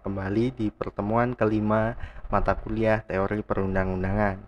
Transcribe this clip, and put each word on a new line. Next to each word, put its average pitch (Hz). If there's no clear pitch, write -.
kembali 101
di 113
pertemuan 110
kelima 110
mata 98
kuliah 110
teori 98
perundang-undangan. 95